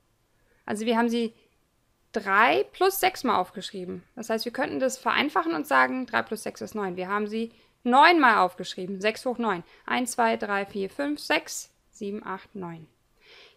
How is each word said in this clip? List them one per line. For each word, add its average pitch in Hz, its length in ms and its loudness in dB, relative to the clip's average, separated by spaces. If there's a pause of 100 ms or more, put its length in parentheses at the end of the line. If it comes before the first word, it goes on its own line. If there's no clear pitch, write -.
(680)
Also 220 200 -4
wir 226 120 2
haben 233 120 4
sie 233 240 -2 (800)
drei 220 600 4
plus 381 280 2
sechs 370 240 0
mal 196 160 2
aufgeschrieben. 185 640 -8 (120)
Das 226 140 -10
heißt, 226 160 -2
wir 233 60 -6
könnten 285 280 -4
das 254 180 0
vereinfachen 330 560 0
und 302 140 -4
sagen, 254 380 2
drei 226 160 -2
plus 220 220 -8
sechs - 180 -10
ist 214 140 -10
neun. 190 200 -4
Wir 180 120 -6
haben 208 200 -2
sie 226 240 -6 (320)
neunmal 269 540 8
aufgeschrieben, 185 640 -2
sechs 214 240 -2
hoch 247 140 -2
neun. 196 240 -2 (220)
Eins, 247 260 -2
zwei, 226 260 2
drei, 202 280 -4
vier, 196 240 -6
fünf, 190 300 -6
sechs, - 520 -6 (200)
sieben, 202 340 -10
acht, 190 300 -10
neun. 170 320 -12 (680)